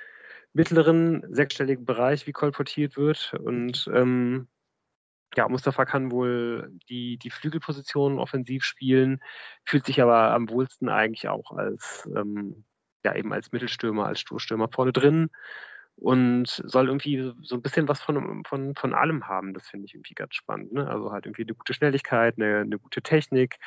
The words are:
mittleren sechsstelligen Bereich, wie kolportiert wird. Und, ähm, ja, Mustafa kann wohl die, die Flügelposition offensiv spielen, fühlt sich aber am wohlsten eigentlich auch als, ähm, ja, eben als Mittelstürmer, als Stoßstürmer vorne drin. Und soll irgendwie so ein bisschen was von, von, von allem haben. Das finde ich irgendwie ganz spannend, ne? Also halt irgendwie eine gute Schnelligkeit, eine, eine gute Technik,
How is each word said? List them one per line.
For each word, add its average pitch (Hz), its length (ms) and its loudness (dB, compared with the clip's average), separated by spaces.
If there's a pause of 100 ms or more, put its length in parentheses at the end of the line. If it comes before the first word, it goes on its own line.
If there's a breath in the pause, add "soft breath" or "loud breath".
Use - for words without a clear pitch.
(540 loud breath)
mittleren 165 760 4
sechsstelligen 135 540 0
Bereich, 123 420 0
wie 147 60 -6
kolportiert 147 640 -2
wird. 147 380 0
Und, 123 600 -4
ähm, 123 540 2 (880)
ja, 117 140 4
Mustafa 131 340 0
kann 135 260 0
wohl 120 640 -2 (160)
die, 123 300 -8
die 127 140 -14
Flügelposition 143 840 -2
offensiv 131 460 -4
spielen, 131 560 4 (460 loud breath)
fühlt 143 200 2
sich 139 160 2
aber 117 300 8
am 113 180 2
wohlsten 127 380 -2
eigentlich 107 400 0
auch 107 240 -6
als, 101 640 -8
ähm, 104 480 -6 (400)
ja, 98 100 0
eben 101 200 -4
als 104 180 -6
Mittelstürmer, 113 540 -4
als 101 160 -6
Stoßstürmer 110 480 -4
vorne 127 240 0
drin. 156 360 6 (760 loud breath)
Und 123 640 2
soll 131 220 4
irgendwie 131 440 -2 (120)
so - 120 -6
ein 120 60 -6
bisschen 151 260 0
was 143 140 -2
von, 139 440 -4
von, 139 300 -6
von - 180 -4
allem 147 360 0
haben. 95 240 -6
Das - 160 -16
finde 98 160 -14
ich - 80 -20
irgendwie - 220 -20
ganz - 200 -10
spannend, 101 380 -10
ne? 139 120 -2
Also 107 280 -6
halt 101 120 -8
irgendwie 107 180 -10
eine 110 100 -6
gute - 200 -10
Schnelligkeit, 123 640 2
eine, 107 220 2
eine 104 200 -2
gute - 240 -10
Technik, 131 540 2 (120)